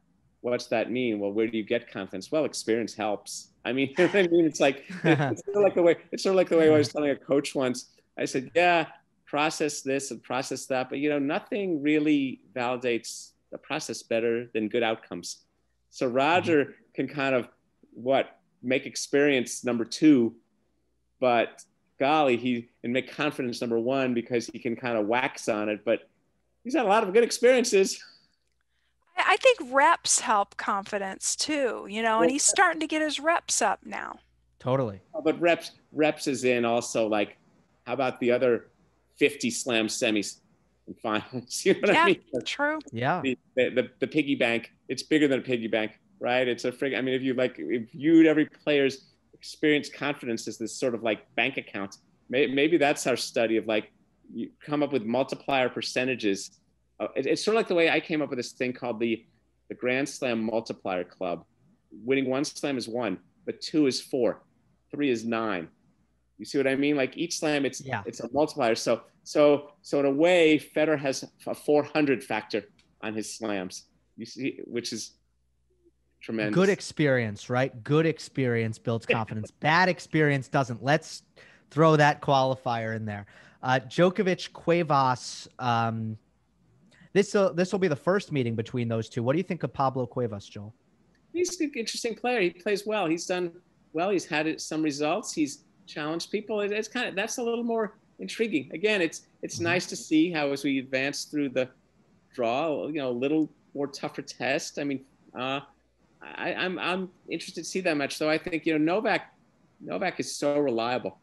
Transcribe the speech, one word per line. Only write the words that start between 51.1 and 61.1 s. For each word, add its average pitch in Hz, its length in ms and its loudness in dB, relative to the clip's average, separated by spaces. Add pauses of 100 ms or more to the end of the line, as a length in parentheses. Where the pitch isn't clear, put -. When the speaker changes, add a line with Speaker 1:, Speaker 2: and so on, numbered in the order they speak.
Speaker 1:
bank 127 220 -2
account, 101 380 -10 (340)
may-, 131 160 2
maybe 156 320 2
that's 143 280 2
our 127 100 2
study 113 420 0
of, 101 80 -2
like, 110 260 -2 (400)
you 117 160 -8 (160)
come 147 180 -2
up 139 100 0
with 127 120 0
multiplier 131 640 0
percentages. 117 880 -2 (400)
Uh, 104 160 -4
it, - 120 -2
it's 156 180 0
sort 214 100 0
of 226 40 2
like 214 100 0
the 190 60 -2
way 165 160 4
I 151 100 2
came 156 220 -2
up 135 80 -4
with 131 80 -4
this - 140 -8
thing 123 200 -4
called 123 260 -8
the, 113 240 -2 (460)
the 101 60 -12
Grand 127 340 -2
Slam 117 340 -4
Multiplier 107 640 -4
Club. 87 400 -8 (480)